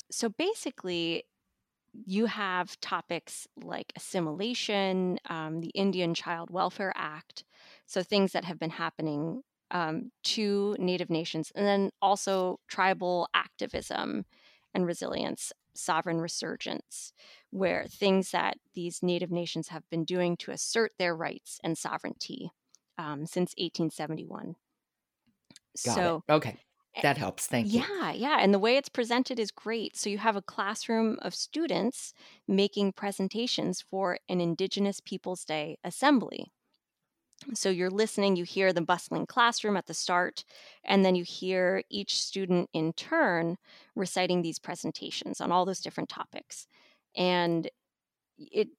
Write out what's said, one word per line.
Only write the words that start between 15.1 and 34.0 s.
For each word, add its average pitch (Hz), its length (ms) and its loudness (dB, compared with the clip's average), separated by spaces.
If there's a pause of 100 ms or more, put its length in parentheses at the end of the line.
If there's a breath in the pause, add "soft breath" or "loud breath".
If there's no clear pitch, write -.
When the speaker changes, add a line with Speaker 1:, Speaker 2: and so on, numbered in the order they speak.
Speaker 1:
sovereign 165 440 0
resurgence, - 920 -8 (380 soft breath)
where 180 380 0
things 190 440 4
that - 240 0 (180)
these 175 260 -6
Native 175 300 0
nations 170 380 -4
have 160 200 -12
been 165 160 -2
doing 175 340 0
to - 120 -12
assert - 480 0
their 175 160 2
rights - 480 -8
and 165 160 -2
sovereignty, - 720 -8 (480)
um, 151 260 -6
since 180 320 -2
eighteen 165 340 -2
seventy-one. - 680 -8 (1300)
Speaker 2:
Got 120 80 0
it. - 20 2
Speaker 1:
So 175 340 2
Speaker 2:
Okay. 151 280 4 (400)
Speaker 1:
a- - 60 -6
Speaker 2:
That 143 160 4
helps. - 280 -4
Thank 131 260 2
you. 233 80 6
Speaker 1:
Yeah, 302 320 -2
yeah. 254 280 2
And 196 140 8
the 196 60 6
way 233 160 6
it's 277 120 0
presented 240 520 0
is 208 100 0
great. 220 460 -6
So - 120 -2
you 208 100 -2
have 214 180 2
a 190 60 -4
classroom 220 800 0
of 180 120 -6
students 247 800 -2 (340 soft breath)
making 202 460 4
presentations 202 880 -2
for 190 380 -2 (100)